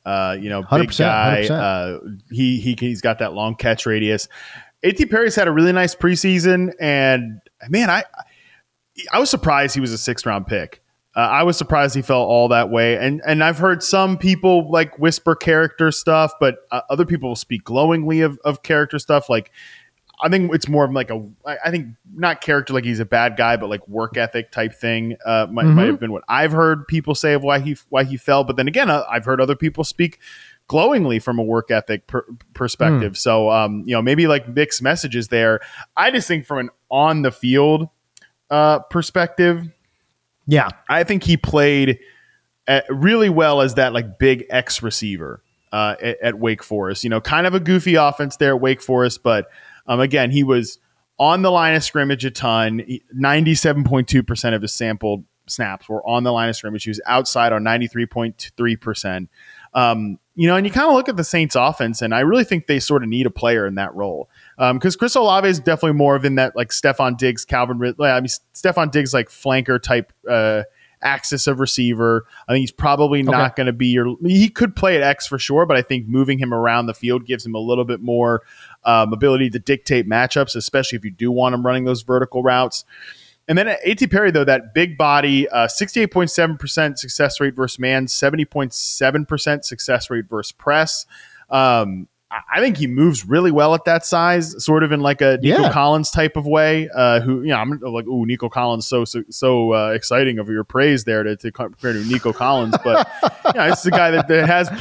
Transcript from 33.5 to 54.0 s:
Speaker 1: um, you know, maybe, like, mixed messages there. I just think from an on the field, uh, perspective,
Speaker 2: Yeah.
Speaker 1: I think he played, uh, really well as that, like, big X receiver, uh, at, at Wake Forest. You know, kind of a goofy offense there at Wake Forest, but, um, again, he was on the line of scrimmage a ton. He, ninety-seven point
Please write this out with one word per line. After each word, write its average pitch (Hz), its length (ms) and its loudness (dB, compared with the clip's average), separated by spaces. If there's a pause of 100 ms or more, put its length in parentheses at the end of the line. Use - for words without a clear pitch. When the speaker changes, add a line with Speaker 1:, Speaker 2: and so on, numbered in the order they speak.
Speaker 1:
um, 104 340 0
you 120 80 -4
know, 113 80 0
maybe, 143 240 2
like, 139 240 2
mixed 147 320 -2
messages 127 460 -4
there. 113 320 2 (360)
I 202 140 2
just 262 180 -2
think 160 200 -4
from 143 100 -4
an 123 120 -6 (200)
on 151 320 2
the 131 100 0
field, 147 560 2 (640)
uh, 151 300 4
perspective, 175 840 0 (840)
Speaker 2:
Yeah. 139 240 2 (200)
Speaker 1:
I 160 160 2
think 196 180 -2
he 165 140 2
played, 143 640 2 (680)
uh, 135 220 2
really 202 400 2
well 156 320 4
as 131 140 2
that, 127 180 2
like, 113 260 -6
big 131 300 2
X - 340 -4
receiver, 92 580 -8 (300)
uh, 107 300 -2
at, 117 200 -6
at 110 180 -2
Wake 113 240 -2
Forest. 98 400 -6
You 117 60 -4
know, 113 120 0
kind 165 260 0
of 185 80 0
a 190 40 2
goofy 175 360 2
offense 143 420 0
there 143 140 2
at 127 100 0
Wake 131 200 0
Forest, 123 420 0
but, 110 240 2 (400)
um, 120 120 0
again, 131 320 0
he 143 120 2
was 127 340 0 (400)
on 160 240 2
the 190 100 4
line 165 240 4
of 156 80 0
scrimmage 139 420 -2
a 131 60 -4
ton. 113 480 0
He, 127 240 -10 (100)
ninety-seven 147 720 2
point 127 240 0